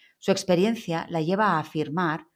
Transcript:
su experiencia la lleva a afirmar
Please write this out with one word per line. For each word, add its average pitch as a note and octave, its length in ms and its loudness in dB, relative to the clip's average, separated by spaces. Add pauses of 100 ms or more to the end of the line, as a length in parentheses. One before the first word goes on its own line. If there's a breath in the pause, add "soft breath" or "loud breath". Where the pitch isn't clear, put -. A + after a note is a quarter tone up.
(180 soft breath)
su - 120 0
experiencia F#3 800 0
la E3 100 -2
lleva F#3+ 280 2
a E3 100 2
afirmar D#3 760 -4